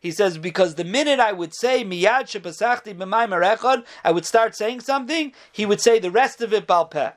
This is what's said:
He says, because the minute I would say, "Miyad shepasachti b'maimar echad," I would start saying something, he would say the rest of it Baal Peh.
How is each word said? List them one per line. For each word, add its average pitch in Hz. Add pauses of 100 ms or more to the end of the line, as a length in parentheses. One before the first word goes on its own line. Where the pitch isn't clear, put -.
He 175
says, 180
because 165
the 170
minute 269
I 220
would 175
say, 254
"Miyad 196
shepasachti 208
b'maimar 190
echad," 247 (180)
I 170
would 165
start 226
saying 233
something, 277 (220)
he 214
would 202
say 226
the 180
rest 233
of 214
it 208
Baal 170
Peh. 135